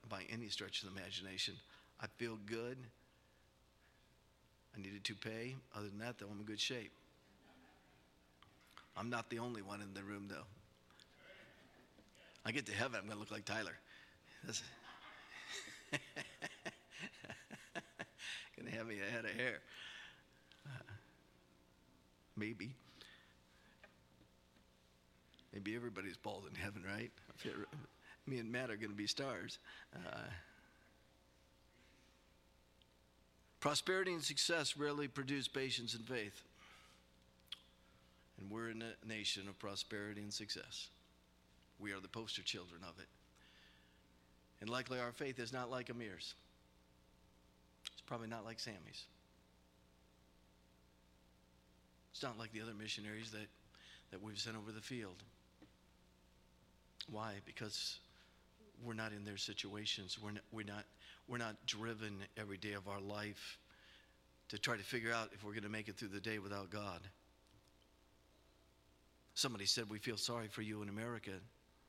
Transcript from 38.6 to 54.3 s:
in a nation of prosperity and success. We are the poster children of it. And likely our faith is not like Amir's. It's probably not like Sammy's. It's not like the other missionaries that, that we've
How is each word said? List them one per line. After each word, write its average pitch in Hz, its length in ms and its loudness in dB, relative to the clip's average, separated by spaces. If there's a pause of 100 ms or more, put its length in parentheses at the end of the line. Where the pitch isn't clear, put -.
in 113 100 -2
a 113 260 -4
nation 101 400 2
of 98 120 -4
prosperity 104 640 0
and 104 120 -2
success. - 560 -2 (880)
We 101 120 0
are 98 80 0
the 95 80 -6
poster 107 340 -2
children 87 420 -2
of 82 160 -8
it. - 80 -10 (1500)
And 107 100 -2
likely 127 300 4
our 123 120 2
faith 131 280 0
is 120 140 0
not 127 160 2
like 127 200 0
Amir's. 113 440 -4 (1600)
It's - 100 -12
probably 113 260 0
not 113 180 0
like 110 140 -4
Sammy's. 92 460 -6 (3000)
It's - 120 -2
not 120 160 0
like 110 140 -4
the 107 80 0
other 113 120 -2
missionaries 107 580 -2
that, 107 160 -4 (640)
that 95 100 -6
we've 104 180 -2